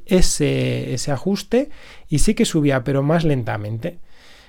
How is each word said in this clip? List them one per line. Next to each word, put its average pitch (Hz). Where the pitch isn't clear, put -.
ese, 131
ese 127
ajuste 196
y 147
sí 214
que 226
subía, 143
pero 139
más 160
lentamente. 113